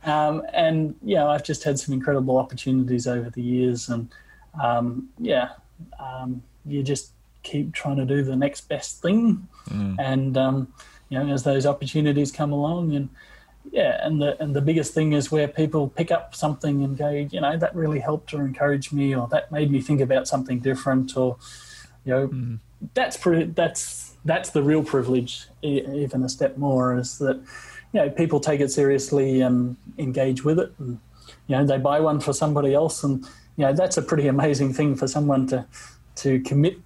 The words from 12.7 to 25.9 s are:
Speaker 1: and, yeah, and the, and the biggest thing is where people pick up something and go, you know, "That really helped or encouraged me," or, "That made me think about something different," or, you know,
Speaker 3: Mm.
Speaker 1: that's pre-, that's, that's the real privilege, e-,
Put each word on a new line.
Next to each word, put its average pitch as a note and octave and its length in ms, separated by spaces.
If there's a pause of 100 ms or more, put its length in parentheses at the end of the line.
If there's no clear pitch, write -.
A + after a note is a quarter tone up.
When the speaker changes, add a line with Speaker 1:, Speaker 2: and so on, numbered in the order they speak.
Speaker 1:
and, C#3 120 (600)
yeah, - 340
and D3+ 160
the, D3 220
and D3 140
the C#3+ 40
biggest D#3 320
thing D#3 200
is C#3+ 180
where D3+ 160
people D3+ 420
pick - 220
up - 240
something D3 480
and C#3 160
go, D3 120
you D3 300
know, D3 160
"That E3 200
really D3+ 240
helped D3+ 340
or C#3+ 100
encouraged C#3 480
me," C#3 220
or, A#2 140
"That - 240
made D3+ 180
me C#3 100
think C#3+ 200
about C3 260
something B2+ 320
different," C3 580
or, B2+ 200 (680)
you C3 80
know, C3+ 160
Speaker 3:
Mm. A#2+ 300 (360)
Speaker 1:
that's B3 220
pre-, E3 280
that's, - 680 (100)
that's D#3 260
the C#3+ 140
real D3+ 180
privilege, B2+ 640 (160)
e-, C#3 200 (120)